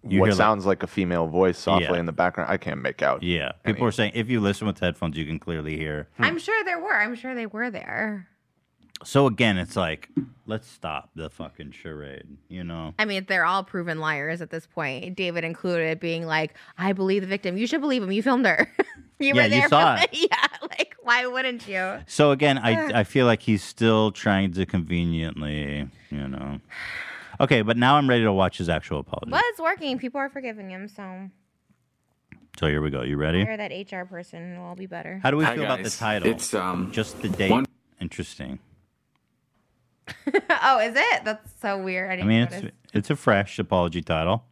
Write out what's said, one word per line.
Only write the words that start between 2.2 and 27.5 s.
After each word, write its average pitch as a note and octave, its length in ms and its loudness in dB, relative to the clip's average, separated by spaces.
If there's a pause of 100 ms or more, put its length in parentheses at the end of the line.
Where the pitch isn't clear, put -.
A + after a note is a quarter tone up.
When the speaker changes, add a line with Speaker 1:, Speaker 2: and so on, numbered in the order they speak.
Speaker 2:
I G2 60 0
can't C#2+ 240 -8
make C2 200 -4
out C2+ 220 0
Speaker 1:
Yeah. E2 280 -2 (140)
Speaker 2:
any. G#2+ 80 0
Speaker 1:
People A#2+ 140 0
are G#2+ 40 0
saying, G#2 240 0
if A2+ 140 -4
you B2 100 2
listen G2+ 280 0
with F#2+ 120 -4
headphones, E2 380 -2
you D#2+ 80 -4
can D#2 140 -6
clearly D#2 360 -6
hear. D2+ 320 -6 (120)
Speaker 3:
I'm D4+ 200 0
sure G#4+ 240 -2
there F4 160 -4
were. F4+ 160 -4
I'm A3 200 -2
sure B3+ 200 -12
they A#3 120 -8
were A3+ 220 -6
there. G3+ 580 -8 (760)
Speaker 1:
So C#3 240 4
again, A2 300 2
it's F2 180 -6
like, E2 320 -2 (380)
let's G#2+ 240 -8
stop - 460 -10
the D#2 140 -10
fucking D2 420 -16
charade, D2 560 -14 (220)
you F2+ 140 -12
know? E2 360 -10
Speaker 3:
I - 60 0
mean, G3 220 -6
they're F3+ 180 0
all F#3+ 180 0
proven E3+ 360 -6
liars D#3 420 -4
at D#3+ 100 -12
this E3 160 -10
point. D#3+ 480 -8
David E3+ 300 -4
included, E3 560 -2
being E3 240 -4
like, D#3 280 -2 (240)
"I F#3+ 160 0
believe F#3+ 280 2
the F#3 60 -6
victim. F#3+ 300 -4
You A3+ 80 0
should C#4+ 160 -2
believe C4 220 0
him. F#3 80 -4
You G#3 120 0
filmed B3+ 220 4
her." - 320 4
<laughs> - 20 -10 (420)
You C#4 140 2
Speaker 1:
Yeah, - 60 6
Speaker 3:
were - 20 -
Speaker 1:
you - 60 4
Speaker 3:
there - 180 4
Speaker 1:
saw D3 300 6
Speaker 3:
for - 80 4
Speaker 1:
it. - 60 -2
Speaker 3:
the, C#4+ 60 -6
<laughs> E4 140 2
yeah, B3+ 160 2 (220)
like, - 320 -4
why A#3+ 240 2
wouldn't B3 420 -4
you? F#3+ 300 -4 (100)
Speaker 1:
So D3 240 6
again, C#3 260 4
I, A#2 160 4 (120)
Speaker 3:
Ugh. - 100 -2
Speaker 1:
I A2+ 80 4
feel C3 220 4
like A#2 160 6
he's G#2+ 200 2
still A2 520 4
trying G2 400 2
to F#2 120 0
conveniently, D#2 1200 -2 (200)
you C#2+ 200 -8
know. C2+ 320 -10 (800)
Okay, C3+ 200 6